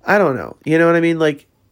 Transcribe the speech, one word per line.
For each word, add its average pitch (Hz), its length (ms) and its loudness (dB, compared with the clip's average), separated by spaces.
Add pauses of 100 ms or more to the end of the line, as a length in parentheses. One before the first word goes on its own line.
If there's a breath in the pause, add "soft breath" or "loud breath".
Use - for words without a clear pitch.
I 202 140 2
don't 156 180 0
know. 82 280 -10
You 160 140 0
know 165 80 4
what 170 100 2
I 170 40 2
mean? 165 180 0
Like, 156 280 -2 (260)